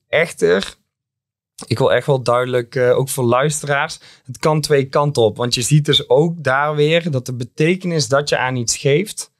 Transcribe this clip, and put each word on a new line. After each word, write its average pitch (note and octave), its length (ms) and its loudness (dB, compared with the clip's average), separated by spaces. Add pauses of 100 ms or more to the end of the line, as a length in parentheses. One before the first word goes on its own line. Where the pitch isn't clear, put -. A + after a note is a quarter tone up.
Echter, - 680 0 (920)
ik A2 120 -4
wil B2 140 2
echt B2 140 0
wel C3+ 160 0
duidelijk, B2 520 -2
eh, B2 240 2
ook C3 100 -2
voor C3 160 -4
luisteraars, C#3+ 760 0 (240)
het B2+ 140 -16
kan D#3 220 0
twee C#3 240 2
kanten C#3+ 380 0
op. G#2+ 140 2
Want A#2+ 180 -2
je B2+ 80 -2
ziet D3 220 4
dus C#3+ 240 0
ook E3 360 2
daar C#3+ 300 0
weer D#3+ 360 2
dat B2+ 160 -4
de C3 80 -8
betekenis D#3 720 -2
dat C#3+ 200 0
je D#3 100 0
aan B2+ 180 -2
iets A#2+ 200 -4
geeft D3+ 640 -2